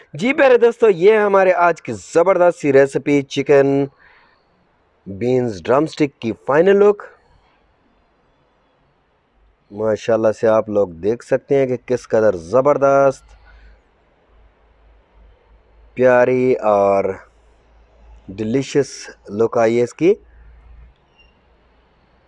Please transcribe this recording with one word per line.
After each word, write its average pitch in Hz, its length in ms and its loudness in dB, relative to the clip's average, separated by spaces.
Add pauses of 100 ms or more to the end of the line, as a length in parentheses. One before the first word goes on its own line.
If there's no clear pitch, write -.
(140)
जी 220 200 -4
प्यारे 269 240 4
दोस्तों, 233 320 2
ये 185 240 2
है 220 60 2
हमारे 196 340 2
आज 170 280 0
की 123 120 -10
ज़बरदस्त 175 680 0
सी 147 120 0
recipe 139 520 2
chicken 139 640 0 (1200)
beans 113 540 -4
drumstick 143 600 -2
की 113 100 -6 (160)
final 180 300 2
look। 202 260 2 (2750)
माशाल्लाह 110 640 -2
से - 160 -4
आप 110 200 0
लोग 101 320 -2
देख 110 220 -6
सकते - 320 -4
हैं 135 120 0
कि 123 120 -6
किस - 280 -8
कदर 110 280 0 (120)
ज़बरदस्त, 139 800 0 (2750)
प्यारी 127 580 2
और 98 640 0 (1120)
डिलीशियस 120 600 -4 (400)
लुक 113 260 -2
आई 113 180 2
है 120 80 0
इसकी। 156 260 -2 (2250)